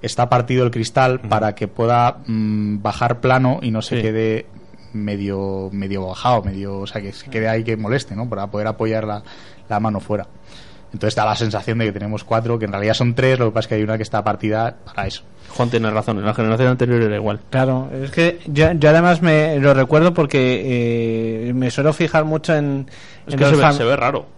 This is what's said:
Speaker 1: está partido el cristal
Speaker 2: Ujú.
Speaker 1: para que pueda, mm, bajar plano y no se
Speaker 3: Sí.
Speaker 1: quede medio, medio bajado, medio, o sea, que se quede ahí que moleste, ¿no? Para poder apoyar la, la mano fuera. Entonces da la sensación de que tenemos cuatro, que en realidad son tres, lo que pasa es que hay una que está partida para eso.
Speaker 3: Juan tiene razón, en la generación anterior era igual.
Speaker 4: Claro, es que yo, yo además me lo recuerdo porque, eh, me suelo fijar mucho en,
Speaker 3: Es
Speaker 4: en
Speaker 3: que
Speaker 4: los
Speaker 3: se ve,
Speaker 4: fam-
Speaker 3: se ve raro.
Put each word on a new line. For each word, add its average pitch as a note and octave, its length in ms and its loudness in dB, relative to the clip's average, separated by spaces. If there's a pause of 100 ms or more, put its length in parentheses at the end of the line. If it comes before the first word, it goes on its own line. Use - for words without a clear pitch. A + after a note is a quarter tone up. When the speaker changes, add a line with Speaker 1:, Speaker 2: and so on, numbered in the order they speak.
Speaker 1:
está A#2+ 260 0
partido B2+ 360 2
el A#2+ 60 2
cristal B2+ 460 0
Speaker 2:
Ujú. B2 140 -8
Speaker 1:
para G#2+ 240 0
que G#2+ 140 -6
pueda, A#2+ 580 0
mm, G#2+ 560 -2
bajar A#2 380 -2
plano B2+ 420 2
y A#2+ 80 -2
no A2 120 -2
se - 140 -4
Speaker 3:
Sí. A#2 60 0
Speaker 1:
quede A2 440 0 (460)
medio, G2 800 -4
medio G2 340 -6
bajado, A2 380 0
medio, G2 360 -6
o G2 60 -10
sea, G#2+ 160 -10
que G2 100 -12
se - 160 -18
quede A2 200 -2
ahí A2+ 160 -2
que A2+ 120 -2
moleste, G#2+ 380 -4
¿no? A2+ 140 -6
Para G2+ 180 -6
poder G#2 220 -4
apoyar A2 360 -2
la, G#2 180 -8 (460)
la G#2 120 0
mano G#2+ 180 -2
fuera. G2+ 280 -4 (680)
Entonces G#2+ 240 -2
da G#2+ 80 0
la G#2+ 100 2
sensación A2 440 -2
de A2+ 80 0
que G#2 60 -2
tenemos G#2 300 -6
cuatro, A#2 380 0
que G#2+ 60 -2
en G2+ 40 -4
realidad G#2 240 0
son A#2+ 200 0
tres, B2+ 260 2
lo A#2+ 60 2
que G#2+ 80 2
pasa A2 100 0
es - 60 -14
que A#2 40 -2
hay G#2+ 80 2
una G#2+ 140 0
que A2 80 -4
está G#2 180 -4
partida G#2+ 640 -2
para G2 240 -8
eso. - 140 -12 (260)
Speaker 3:
Juan B2 200 -2
tiene A2+ 220 0
razón, G#2+ 280 -2
en G2+ 60 -6
la G#2+ 80 0
generación A2+ 360 2
anterior B2 340 2
era G#2+ 140 0
igual. G#2 240 -4 (100)
Speaker 4:
Claro, C3 420 0
es C3+ 200 -8
que E3+ 340 0
yo, D#3 280 2
yo D3+ 160 6
además E3 300 6
me D#3 380 2
lo C#3 160 6
recuerdo D3+ 400 4
porque, A#2 1300 0
eh, B2 40 -4
me B2+ 200 -2
suelo C#3+ 200 2
fijar D#3 320 0
mucho D#3 300 -2
en, C#3+ 320 -2 (400)
Speaker 3:
Es D3 80 -10
Speaker 4:
en C3+ 60 -2
Speaker 3:
que D3 60 6
Speaker 4:
los C#3 40 6
Speaker 3:
se D#3 60 6
ve, C#3+ 80 6
Speaker 4:
fam- D3 120 6
Speaker 3:
se B2+ 80 -2
ve C3 120 2
raro. C#3 300 -2 (120)